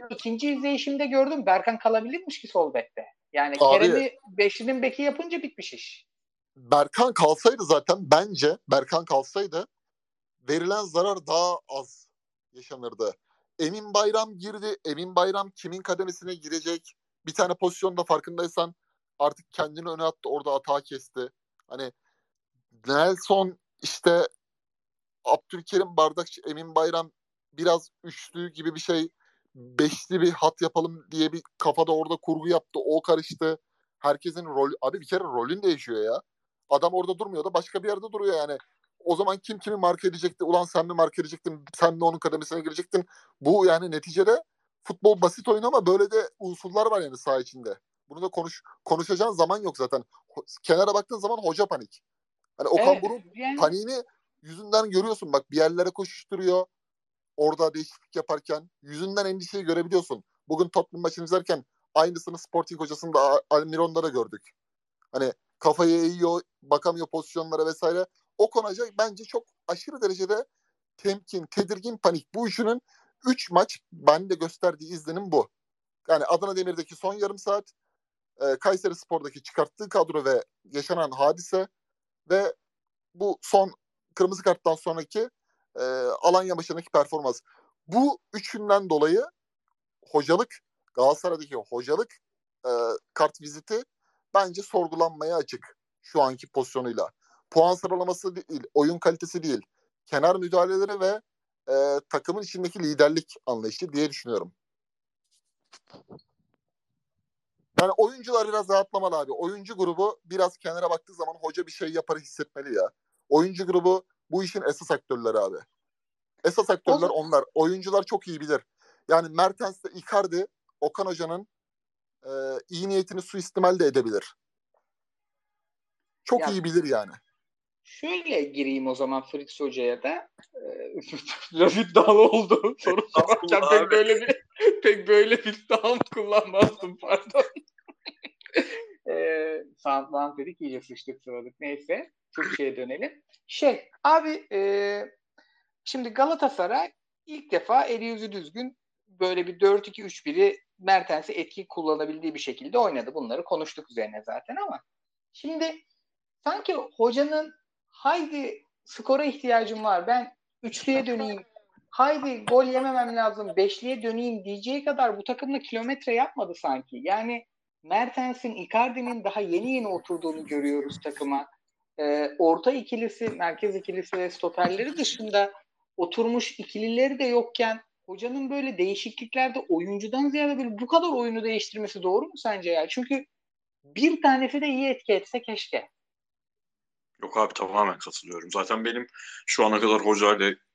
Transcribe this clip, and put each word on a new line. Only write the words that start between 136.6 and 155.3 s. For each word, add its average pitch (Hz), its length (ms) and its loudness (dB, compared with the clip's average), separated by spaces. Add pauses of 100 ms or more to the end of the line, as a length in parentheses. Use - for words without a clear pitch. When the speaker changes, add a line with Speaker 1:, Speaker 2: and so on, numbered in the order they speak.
Speaker 1:
pardon. 208 480 2
<laughs> - 40 -18 (1600)
Ee, 160 540 -4 (140)
sound 143 600 -4
dedik, 131 240 -12
iyice 131 200 -10
sıçtık 131 420 -16
sıvadık. 123 360 -12
Neyse, 147 520 -8 (240)
Türkçe'ye 139 420 -4
dönelim. 139 460 -8 (240)
Şey, - 420 0 (140)
abi, 311 480 2
e, 202 500 0 (840)
şimdi 247 260 -8
Galatasaray 269 800 0 (340)
ilk 302 260 -16
defa 226 320 4
eli 226 220 -4
yüzü 220 260 -8
düzgün 196 460 -12 (300)
böyle 180 400 -2
bir 175 120 -10
dört 202 280 6
iki 214 160 -14
üç - 220 -14
biri 190 340 4 (200)
Mertens'i 185 540 2
etki 175 340 -8
kullanabildiği 156 640 -4
bir - 60 -14
şekilde 143 380 -6
oynadı. 139 360 0
Bunları 139 300 -6
konuştuk - 480 -6
üzerine 107 320 -6
zaten 120 320 -10
ama 381 260 -8 (520)